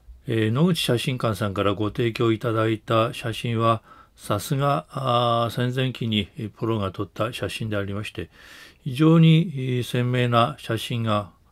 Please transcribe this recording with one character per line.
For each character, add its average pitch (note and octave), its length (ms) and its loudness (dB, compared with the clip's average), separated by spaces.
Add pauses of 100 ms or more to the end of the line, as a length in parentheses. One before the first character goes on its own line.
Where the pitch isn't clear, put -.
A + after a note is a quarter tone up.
(260)
え A2+ 220 0
ー、 - 20 0
野 C3 140 2
口 F3+ 160 2
写 B2 160 0
真 B2+ 220 -2
館 A2+ 160 -2
さ G#2+ 120 -4
ん G2 60 -2
か G2+ 100 -2
ら G2+ 120 2
ご G#2 160 -2
提 A#2 240 -2
供 A#2 180 2
い G#2+ 60 0
た A#2 160 -2
だ A2 140 0
い A2 100 -2
た A#2 340 0
写 A2+ 220 -8
真 A#2 260 -4
は、 A2+ 220 2 (360)
さ G#2 220 -4
す - 160 -4
が、 C#3+ 340 0
あ A#2+ 580 0
ー、 A2 60 -8
戦 B2 180 -2
前 C3 200 -2
期 A#2+ 160 -6
に G#2+ 180 0 (320)
プ A#2+ 80 -4
ロ A2+ 140 0
が F#2+ 100 -2
撮 G2+ 140 -6
っ - 20 -14
た A2+ 260 -6
写 G2+ 160 -6
真 A2 220 -6
で G#2 60 -2
あ G2+ 80 -2
り G2 100 -6
ま G#2 80 -6
し - 100 -12
て、 - 180 -10 (520)
非 C3 120 -6
常 D#3+ 260 6
に、 D#3+ 340 6
え C3+ 40 -6 (220)
ー、 - 40 -2
鮮 B2 260 -2
明 B2 180 2
な A#2 300 2
写 - 180 -4
真 A#2 280 -4
が、 G#2 260 0 (220)